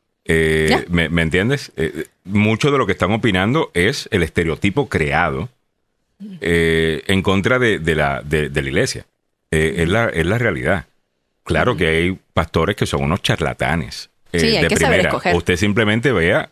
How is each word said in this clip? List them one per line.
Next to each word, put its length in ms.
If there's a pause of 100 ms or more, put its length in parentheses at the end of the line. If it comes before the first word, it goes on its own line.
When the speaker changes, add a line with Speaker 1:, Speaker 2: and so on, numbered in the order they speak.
(260)
Speaker 1:
Eh, 440
Speaker 2:
Ya. 200
Speaker 1:
¿me, 200
me 120
entiendes? 560
Eh, 300 (180)
mucho 460
de 60
lo 80
que 80
están 200
opinando 600
es 380
el 120
estereotipo 680
creado, 580 (960)
eh, 680
en 140
contra 380
de, 200
de 160
la, 280
de, 260
de 120
la 60
iglesia. 380 (460)
Eh, 260
es 120
la, 180
es 180
la 120
realidad. 480 (580)
Claro 300
Speaker 2:
Ujú. 60
Speaker 1:
que 80
hay 320 (140)
pastores 420
que 100
son 180
unos 180
charlatanes, 880 (220)
eh, 80
Speaker 2:
Sí, 160
hay 80
Speaker 1:
de 60
Speaker 2:
que 80
saber 240
Speaker 1:
primera. 80
Speaker 2:
escoger. 260
Speaker 1:
Usted 220
simplemente 540
vea, 400